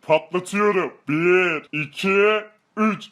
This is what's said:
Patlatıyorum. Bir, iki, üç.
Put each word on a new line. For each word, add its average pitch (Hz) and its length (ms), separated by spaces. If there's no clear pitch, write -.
Patlatıyorum. 180 880
Bir, 165 760
iki, 202 600
üç. 214 360